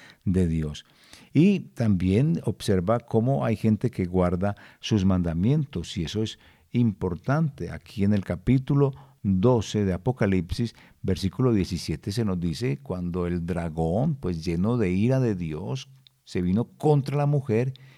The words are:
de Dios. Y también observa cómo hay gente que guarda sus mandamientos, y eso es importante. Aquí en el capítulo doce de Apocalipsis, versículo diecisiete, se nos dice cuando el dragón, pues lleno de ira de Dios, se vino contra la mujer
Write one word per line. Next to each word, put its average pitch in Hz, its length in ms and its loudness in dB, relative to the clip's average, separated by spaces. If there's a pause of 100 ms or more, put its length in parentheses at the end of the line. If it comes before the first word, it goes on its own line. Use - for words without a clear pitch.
(240)
de 92 240 2
Dios. 78 380 -2 (480)
Y 185 260 4
también 107 880 0
observa 101 540 0
cómo 127 440 0
hay 117 120 0
gente 110 340 0
que 95 160 -4
guarda 90 500 0 (240)
sus 107 240 2
mandamientos, 92 920 0
y 87 60 -2
eso 98 180 -4
es 110 160 -6 (340)
importante. 120 1000 -2
Aquí 82 320 -8
en 101 100 4
el 98 100 0
capítulo 135 680 2 (300)
doce 104 600 2
de 95 100 2
Apocalipsis, 101 800 0 (260)
versículo 120 500 0
diecisiete, 87 600 -2
se 113 120 -2
nos 92 160 -2
dice 113 380 -4
cuando 90 500 -6
el 87 180 -4
dragón, 85 680 -2
pues 87 300 -6
lleno 90 320 -2
de 98 140 0
ira 117 280 2
de 117 160 0
Dios, 87 540 -8 (340)
se - 180 -4
vino 92 240 0
contra 143 520 0
la 147 80 0
mujer 131 480 0 (240)